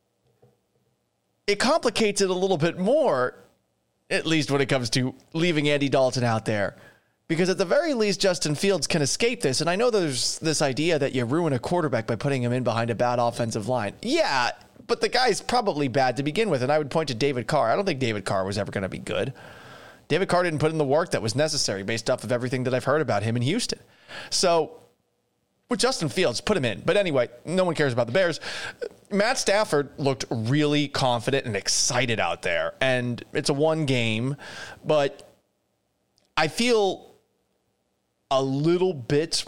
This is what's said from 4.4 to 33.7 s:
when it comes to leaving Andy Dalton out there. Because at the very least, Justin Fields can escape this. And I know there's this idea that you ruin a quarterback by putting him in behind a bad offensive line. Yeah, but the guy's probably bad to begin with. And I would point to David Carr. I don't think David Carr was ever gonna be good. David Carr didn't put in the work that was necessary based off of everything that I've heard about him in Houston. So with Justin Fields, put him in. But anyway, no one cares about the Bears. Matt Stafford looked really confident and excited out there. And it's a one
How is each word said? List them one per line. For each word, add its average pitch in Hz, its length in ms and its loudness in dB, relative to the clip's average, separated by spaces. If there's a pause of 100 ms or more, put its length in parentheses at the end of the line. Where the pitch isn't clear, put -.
when 139 80 2
it 135 80 2
comes 123 220 0
to 127 260 0 (160)
leaving 160 360 2
Andy 143 200 2
Dalton 131 340 2
out 113 220 0
there. 104 320 -2 (500)
Because 170 220 0
at 180 100 0
the 190 60 2
very 294 280 2
least, 214 280 0
Justin 170 340 0
Fields 180 320 0
can 160 160 0
escape 226 380 0
this. 135 200 0
And 156 80 0
I 180 60 0
know 233 160 2
there's 160 480 0
this 156 240 0
idea 147 360 0
that 135 140 0
you 123 120 0
ruin 151 280 0
a 127 60 0
quarterback 143 480 -2
by 120 80 -2
putting 135 300 -2
him 120 80 0
in 127 100 0
behind 117 280 0
a 113 40 0
bad 120 240 0
offensive 117 480 -2
line. 113 340 -2
Yeah, 175 520 0 (340)
but 233 140 -2
the 220 80 0
guy's 240 320 2
probably 185 480 0
bad 127 300 0
to 143 40 -2
begin 180 280 0
with. 127 120 0
And 127 80 -2
I 156 80 4
would 143 120 -4
point 160 180 -2
to 120 80 -6
David 123 320 -2
Carr. 131 200 2
I 127 60 4
don't 196 100 0
think 160 140 -2
David 113 260 -2
Carr 95 200 0
was 101 140 -4
ever 98 120 -4
gonna 95 180 -4
be - 100 -10
good. 101 340 -4 (760)
David 180 200 0
Carr 175 140 2
didn't 156 180 0
put 156 120 2
in 160 60 -4
the 147 80 2
work 156 240 2
that 117 100 0
was 113 160 -4
necessary 135 460 -2
based 113 260 -4
off 127 160 0
of 110 80 -2
everything 123 320 -2
that 127 80 -2
I've 127 120 -2
heard 147 180 2
about 104 200 0
him 113 140 0
in 120 60 0
Houston. 175 360 -2 (520)
So 170 500 2 (880)
with 226 120 -2
Justin 233 280 0
Fields, 135 320 0
put 208 160 0
him 139 80 0
in. 107 160 -2
But 175 160 2
anyway, 147 320 2 (160)
no 185 200 0
one 170 100 0
cares 143 180 2
about 117 140 2
the 117 80 -6
Bears. 175 260 2 (720)
Matt 208 260 2
Stafford 196 640 2
looked 135 320 0
really 147 580 2
confident 127 560 0
and 113 100 -4
excited 117 640 0
out 87 220 0
there. 82 400 -2
And 123 420 0 (120)
it's 151 160 -2
a - 20 2
one 160 320 0